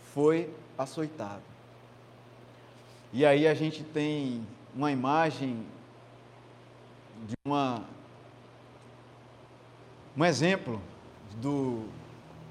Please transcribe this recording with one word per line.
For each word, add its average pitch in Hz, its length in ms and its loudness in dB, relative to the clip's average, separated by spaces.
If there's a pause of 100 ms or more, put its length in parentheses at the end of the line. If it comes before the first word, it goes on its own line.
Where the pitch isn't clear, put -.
(140)
foi 160 400 4 (240)
açoitado. 131 640 -6 (1700)
E 131 140 4
aí 147 220 8
a 156 60 6
gente 151 300 -2
tem 147 640 -4 (300)
uma 143 160 0
imagem 131 720 0 (1600)
de 104 80 -8 (100)
uma, 135 380 0 (2250)
um 147 80 6
exemplo 156 560 2 (540)
do, 127 480 -2 (680)